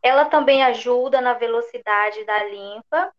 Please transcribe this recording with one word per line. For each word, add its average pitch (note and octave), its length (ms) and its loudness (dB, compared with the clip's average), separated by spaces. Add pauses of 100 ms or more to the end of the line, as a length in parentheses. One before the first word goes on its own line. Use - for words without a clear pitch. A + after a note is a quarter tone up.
Ela C4+ 220 4
também C#4 360 2
ajuda B3+ 600 0
na B3 120 0
velocidade A3+ 920 -2
da G#3+ 180 -2
linfa G#3 760 -6